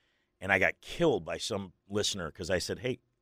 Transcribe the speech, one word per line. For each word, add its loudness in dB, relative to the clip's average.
and 0
I 6
got 4
killed 0
by -6
some -6
listener -2
'cause -8
I 4
said, -2
"Hey, -4